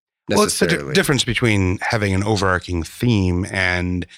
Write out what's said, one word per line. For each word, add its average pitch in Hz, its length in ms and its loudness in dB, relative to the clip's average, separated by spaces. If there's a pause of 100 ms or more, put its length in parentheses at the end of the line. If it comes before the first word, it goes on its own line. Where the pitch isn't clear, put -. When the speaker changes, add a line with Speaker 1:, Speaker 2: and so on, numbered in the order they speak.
(280)
Speaker 1:
Well, 101 140 2
it's - 160 -2
the 196 80 2
di- - 60 0
Speaker 2:
necessarily. 71 220 -4
Speaker 1:
difference 131 300 2
between 101 560 0
having 104 340 -2
an 95 80 0
overarching 92 600 0
theme 95 680 0
and, 90 560 -2 (120)